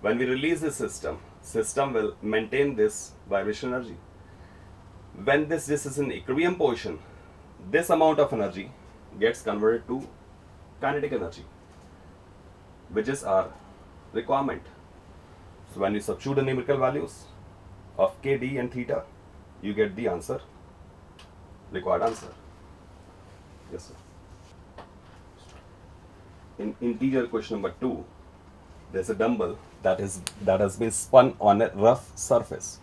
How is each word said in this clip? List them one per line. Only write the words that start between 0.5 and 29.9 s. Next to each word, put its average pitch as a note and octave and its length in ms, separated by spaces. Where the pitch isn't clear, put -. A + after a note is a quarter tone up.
the D#3 100
system, - 480
system C3 500
will G#2+ 300
maintain A2+ 540
this G#2+ 360
vibrational G#2+ 520
energy. G#2+ 160
When D3 240
this, D3+ 180
this C#3+ 200
is C3+ 120
in C3+ 140
equilibrium D#3 420
position, A#2+ 460
this E3 220
amount D#3+ 300
of C#3+ 120
energy G2 380
gets A2+ 240
converted A2 460
to C3 180
kinetic D3 320
energy, - 320
which G#2+ 180
is C3+ 160
our F#2+ 280
requirement. A#2 500
So F#2+ 80
when G2 140
you G#2 60
substitute C3+ 360
the C3+ 60
numerical C3 360
values C3 460
of F#2+ 240
K, C#3 160
D C3 200
and B2 140
theta, - 300
you G2+ 140
get G2+ 220
the A#2 100
answer, G2+ 340
required F#2 300
answer. - 260
Yes, - 160
sir. - 960
In - 200
integer B2 460
question A2 300
number F#2+ 240
two, B2+ 240
there's F#2+ 180
a G#2 60
dumbbell - 420
that F#2 160